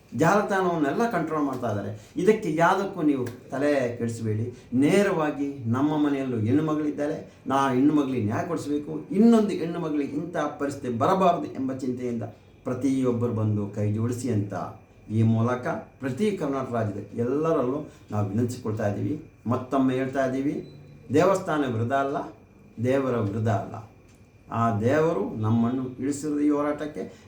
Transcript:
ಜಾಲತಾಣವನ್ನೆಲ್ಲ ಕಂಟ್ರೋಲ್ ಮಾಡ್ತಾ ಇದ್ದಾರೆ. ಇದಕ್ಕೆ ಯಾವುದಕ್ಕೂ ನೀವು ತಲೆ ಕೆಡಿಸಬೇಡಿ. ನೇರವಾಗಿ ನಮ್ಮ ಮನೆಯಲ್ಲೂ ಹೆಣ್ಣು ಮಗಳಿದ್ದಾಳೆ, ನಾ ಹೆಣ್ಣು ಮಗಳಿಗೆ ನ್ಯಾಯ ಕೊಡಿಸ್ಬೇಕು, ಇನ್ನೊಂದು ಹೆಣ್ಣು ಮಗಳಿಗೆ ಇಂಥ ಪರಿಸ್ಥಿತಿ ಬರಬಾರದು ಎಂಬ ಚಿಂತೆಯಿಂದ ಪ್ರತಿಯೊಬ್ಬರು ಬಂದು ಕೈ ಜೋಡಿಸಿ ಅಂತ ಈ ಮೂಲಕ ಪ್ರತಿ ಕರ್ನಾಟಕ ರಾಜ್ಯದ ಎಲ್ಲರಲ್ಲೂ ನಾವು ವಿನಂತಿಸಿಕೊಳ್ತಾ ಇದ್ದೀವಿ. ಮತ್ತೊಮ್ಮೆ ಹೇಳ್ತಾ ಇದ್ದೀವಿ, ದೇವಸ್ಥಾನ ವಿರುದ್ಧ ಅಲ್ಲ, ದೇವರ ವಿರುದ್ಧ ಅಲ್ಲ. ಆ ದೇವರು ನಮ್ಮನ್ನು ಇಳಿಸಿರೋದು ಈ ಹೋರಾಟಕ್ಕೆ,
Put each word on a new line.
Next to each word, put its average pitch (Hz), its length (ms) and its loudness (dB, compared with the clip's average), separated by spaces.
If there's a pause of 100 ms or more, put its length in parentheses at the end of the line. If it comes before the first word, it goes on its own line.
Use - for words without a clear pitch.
(160)
ಜಾಲತಾಣವನ್ನೆಲ್ಲ 185 960 2
ಕಂಟ್ರೋಲ್ 156 320 -2
ಮಾಡ್ತಾ 127 260 -2
ಇದ್ದಾರೆ. 104 480 -6
ಇದಕ್ಕೆ 175 380 2
ಯಾವುದಕ್ಕೂ 180 460 2
ನೀವು 139 240 2
ತಲೆ 131 720 -2
ಕೆಡಿಸಬೇಡಿ. 110 760 -4
ನೇರವಾಗಿ 147 920 2
ನಮ್ಮ 147 400 2
ಮನೆಯಲ್ಲೂ 135 320 0
ಹೆಣ್ಣು 120 260 2
ಮಗಳಿದ್ದಾಳೆ, 151 840 -4
ನಾ 135 220 2
ಹೆಣ್ಣು 135 240 4
ಮಗಳಿಗೆ 131 300 2
ನ್ಯಾಯ 131 240 -2
ಕೊಡಿಸ್ಬೇಕು, 147 540 -4 (100)
ಇನ್ನೊಂದು 220 380 6
ಹೆಣ್ಣು 170 300 -4
ಮಗಳಿಗೆ 147 340 -2
ಇಂಥ 165 240 -4
ಪರಿಸ್ಥಿತಿ 139 600 -4
ಬರಬಾರದು 170 480 2
ಎಂಬ 131 280 -6
ಚಿಂತೆಯಿಂದ 123 500 -6 (400)
ಪ್ರತಿಯೊಬ್ಬರು 123 680 0
ಬಂದು 107 340 0
ಕೈ 104 260 -2
ಜೋಡಿಸಿ 117 380 -2
ಅಂತ 95 220 0 (580)
ಈ 110 120 4
ಮೂಲಕ 113 440 2 (320)
ಪ್ರತಿ 156 380 -2
ಕರ್ನಾಟಕ 135 360 -4
ರಾಜ್ಯದ 104 460 -4
ಎಲ್ಲರಲ್ಲೂ 143 720 0 (220)
ನಾವು 107 160 0
ವಿನಂತಿಸಿಕೊಳ್ತಾ 110 600 -2
ಇದ್ದೀವಿ. 113 380 -4 (220)
ಮತ್ತೊಮ್ಮೆ 131 480 0
ಹೇಳ್ತಾ 131 300 0
ಇದ್ದೀವಿ, 139 440 -2 (440)
ದೇವಸ್ಥಾನ 165 520 4
ವಿರುದ್ಧ 117 260 -2
ಅಲ್ಲ, 139 260 0 (640)
ದೇವರ 127 340 2
ವಿರುದ್ಧ 107 300 0
ಅಲ್ಲ. - 440 -2 (600)
ಆ 113 280 2
ದೇವರು 160 560 2
ನಮ್ಮನ್ನು 117 640 0
ಇಳಿಸಿರೋದು 143 400 -2
ಈ 147 100 2
ಹೋರಾಟಕ್ಕೆ, 147 800 -4